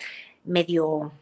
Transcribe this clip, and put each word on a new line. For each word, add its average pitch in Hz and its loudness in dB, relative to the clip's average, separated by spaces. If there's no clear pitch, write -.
medio 165 2